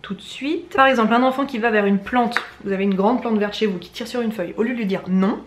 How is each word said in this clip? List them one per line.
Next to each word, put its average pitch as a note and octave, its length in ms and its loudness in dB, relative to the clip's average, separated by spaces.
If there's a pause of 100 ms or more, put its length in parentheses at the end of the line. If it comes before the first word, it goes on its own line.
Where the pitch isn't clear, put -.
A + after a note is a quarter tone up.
tout G3 100 -10
de - 80 -12
suite. - 540 -6
Par C4+ 100 6
exemple, A#3 300 4
un B3 80 4
enfant C4 220 0
qui C4 120 -6
va A3+ 140 2
vers G#3 140 4
une G3+ 120 4
plante, A#3 420 0 (240)
vous G3 80 -4
avez F#3+ 120 -2
une G3+ 100 2
grande A3 280 2
plante A3 180 0
verte G3+ 160 -2
chez A3 100 0
vous, F#3 140 -2
qui - 100 -14
tire A3+ 180 -10
sur B3 140 -4
une A3 100 -2
feuille, F3 240 -6
au - 60 -2
lieu B3 120 0
de A#3 40 -4
lui A3+ 80 -2
dire « F#3 240 -2
Non » F#3+ 380 2